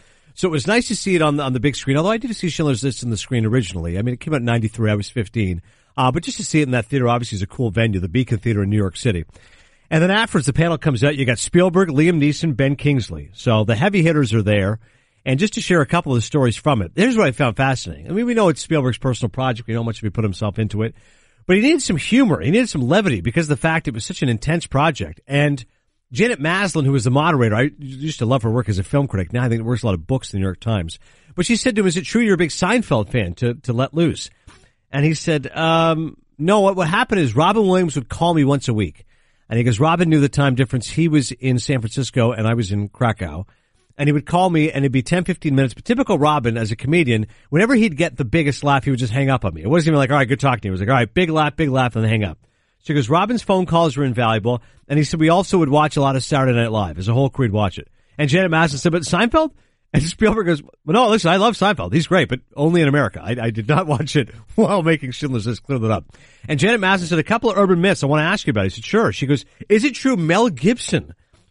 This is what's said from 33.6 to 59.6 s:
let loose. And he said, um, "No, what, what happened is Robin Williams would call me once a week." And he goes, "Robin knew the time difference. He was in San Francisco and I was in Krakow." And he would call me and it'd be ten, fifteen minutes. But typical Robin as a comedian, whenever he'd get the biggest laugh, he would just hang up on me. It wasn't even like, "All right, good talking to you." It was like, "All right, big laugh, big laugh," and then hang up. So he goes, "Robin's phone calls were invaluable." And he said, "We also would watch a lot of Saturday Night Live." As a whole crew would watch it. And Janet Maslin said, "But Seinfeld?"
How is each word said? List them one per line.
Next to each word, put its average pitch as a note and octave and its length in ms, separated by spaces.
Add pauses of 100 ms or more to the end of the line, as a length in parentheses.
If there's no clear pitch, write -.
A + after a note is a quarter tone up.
let B2+ 200
loose. D#3+ 380 (600)
And C#3+ 140
he D#3+ 80
said, D3 420
um, D#3+ 640 (220)
"No, G3 220
what, F#3+ 140
what F3+ 120
happened G#3 340
is A#2+ 140
Robin G3 320
Williams F#3 280
would C3 140
call E3+ 240
me D#3 100
once C3+ 240
a B2 60
week." G#2 320 (480)
And A2+ 60
he A#2+ 40
goes, A2+ 160
"Robin E3+ 300
knew D#3 100
the C#3 100
time C#3 260
difference. B2 340
He E3 180
was D3+ 240
in B2+ 280
San C3+ 200
Francisco A#2 520
and A2 160
I A2+ 80
was G#2 160
in G2+ 180
Krakow." F#2 560 (540)
And C#3+ 80
he D3 40
would D3 140
call F#3 240
me D#3 220
and C#3 120
it'd C#3 80
be B2+ 120
ten, F3 220
fifteen E3 280
minutes. C3+ 220
But - 100
typical A#3 320
Robin C3+ 400
as A2 140
a A2+ 40
comedian, B2 520 (240)
whenever A3 240
he'd G#3+ 200
get D#3+ 220
the C#3+ 80
biggest C#3+ 380
laugh, C#3 200
he C#3 60
would C3 80
just A2+ 160
hang C3+ 160
up C3 160
on F2 80
me. D#2+ 80
It F#2+ 80
wasn't D#3+ 200
even D3+ 100
like, C3 100
"All D3 80
right, C3+ 100
good C3 120
talking B2+ 220
to G#2 80
you." - 20
It F#2 80
was - 0
like, G2 100
"All C3+ 60
right, A#2+ 180
big F3+ 160
laugh, D#3 260
big D#3 140
laugh," B2+ 260
and A2 80
then A2 60
hang A2 140
up. E2 160 (400)
So - 80
he D3+ 80
goes, B2+ 140
"Robin's G3+ 340
phone F#3 240
calls E3 280
were C#3 100
invaluable." A#2 580 (240)
And C#3+ 100
he D3+ 60
said, D#3+ 160
"We D#3 100
also F3+ 300
would D3+ 100
watch D3+ 280
a D3 40
lot C3+ 140
of B2+ 80
Saturday C3+ 340
Night A#2 140
Live." F#2 260
As F#2 100
a A#2 60
whole C3 160
crew C3+ 160
would G2+ 80
watch G#2 240
it. - 120 (280)
And D3 140
Janet F#3 180
Maslin D#3+ 300
said, F3 120
"But E3+ 120
Seinfeld?" A#3+ 480 (440)